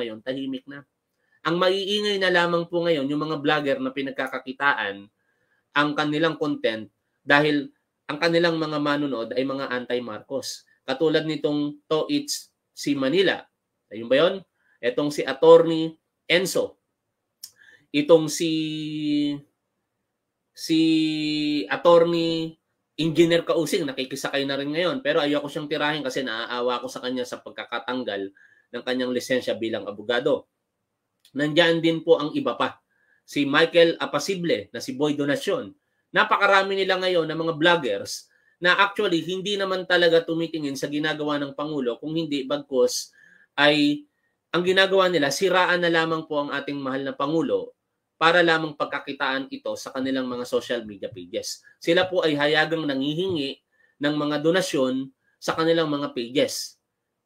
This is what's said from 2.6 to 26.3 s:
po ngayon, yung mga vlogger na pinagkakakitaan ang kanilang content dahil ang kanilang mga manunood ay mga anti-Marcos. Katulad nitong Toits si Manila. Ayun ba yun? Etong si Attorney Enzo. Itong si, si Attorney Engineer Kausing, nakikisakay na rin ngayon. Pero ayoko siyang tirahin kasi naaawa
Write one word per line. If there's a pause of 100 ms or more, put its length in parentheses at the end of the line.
po
ngayon,
yung
mga
vlogger
na
pinagkakakitaan (720)
ang
kanilang
content (320)
dahil (400)
ang
kanilang
mga
manunood
ay
mga
anti-Marcos. (160)
Katulad
nitong
Toits (240)
si
Manila. (480)
Ayun
ba
yun? (400)
Etong
si
Attorney (320)
Enzo. (1120)
Itong
si, (2000)
si (880)
Attorney (380)
Engineer
Kausing,
nakikisakay
na
rin
ngayon.
Pero
ayoko
siyang
tirahin
kasi
naaawa